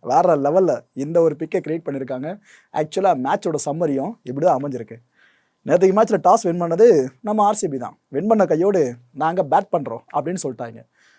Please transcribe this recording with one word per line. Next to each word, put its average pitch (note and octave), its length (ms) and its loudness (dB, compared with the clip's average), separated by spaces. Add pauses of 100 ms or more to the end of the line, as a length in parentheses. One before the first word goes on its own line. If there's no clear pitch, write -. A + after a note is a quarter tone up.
வேற E3 360 2
லெவல்ல D3 440 2 (120)
இந்த D#3 280 -2
ஒரு D#3+ 180 2
பிக்கை D#3+ 200 -6
கிரியேட் E3 260 -6
பண்ணியிருக்காங்க. C#3 540 -8 (340)
ஆக்சுவலா D#3 520 0
மேட்சோட E3 300 -2 (100)
சம்மரியும் D3+ 480 -4 (100)
இப்படி C#3 240 -4
தான் C#3 180 2
அமைஞ்சிருக்கு. A#2+ 300 -10 (720)
நேத்துக்கு F#3+ 360 4
மேட்ச்ல G#3+ 220 2
டாஸ் G3+ 180 6
வின் F3 200 -2
பண்ணது E3+ 460 4 (120)
நம்ம G#3+ 240 0
ஆர் G#3+ 100 2
சி G#3 140 -4
பி C#3 100 -6
தான். A2+ 200 -12 (100)
வின் D3 180 -4
பண்ண A3 180 4
கையோடு E3 500 2 (180)
"நாங்க E3 380 -2
பேட் F#3 260 0
பண்றோம்" A#2+ 240 -6 (120)
அப்படின்னு C#3 300 -4
சொல்லிட்டாங்க. A#2+ 440 -10 (320)